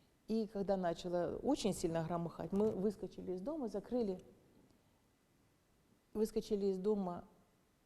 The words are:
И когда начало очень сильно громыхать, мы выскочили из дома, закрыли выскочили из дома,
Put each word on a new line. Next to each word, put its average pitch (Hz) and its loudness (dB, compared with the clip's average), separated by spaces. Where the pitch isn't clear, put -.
И 220 0
когда 196 2
начало 175 0
очень 226 2
сильно 165 0
громыхать, 170 -2
мы 214 4
выскочили 185 -2
из 185 -4
дома, 269 -4
закрыли 202 -2
выскочили 214 0
из 190 2
дома, 185 0